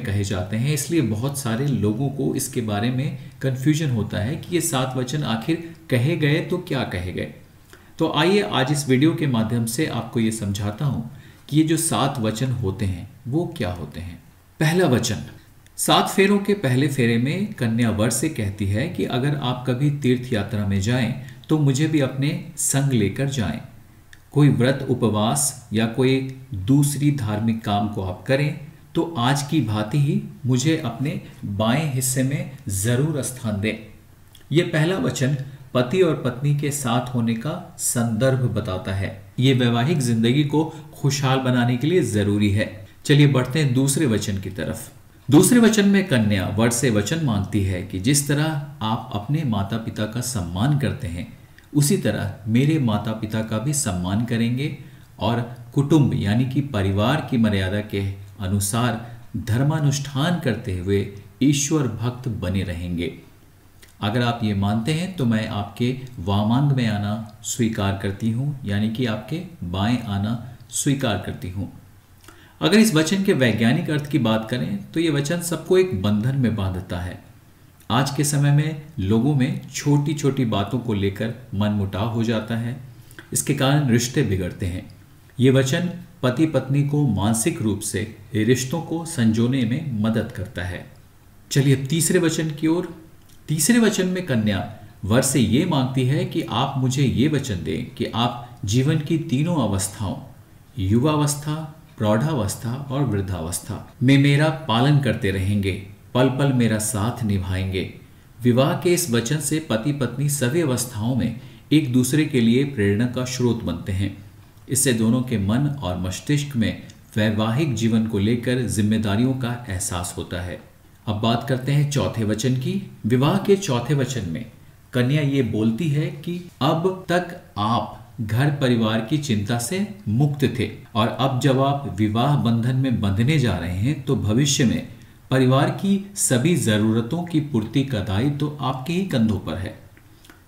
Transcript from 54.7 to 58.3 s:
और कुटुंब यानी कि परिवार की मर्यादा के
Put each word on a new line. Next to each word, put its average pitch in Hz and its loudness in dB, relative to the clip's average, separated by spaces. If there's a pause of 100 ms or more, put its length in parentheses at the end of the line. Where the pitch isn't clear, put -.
और 117 0 (320)
कुटुंब 143 4
यानी 104 2
कि 143 -2
परिवार 104 0
की 131 0
मर्यादा 101 2
के 101 -4 (400)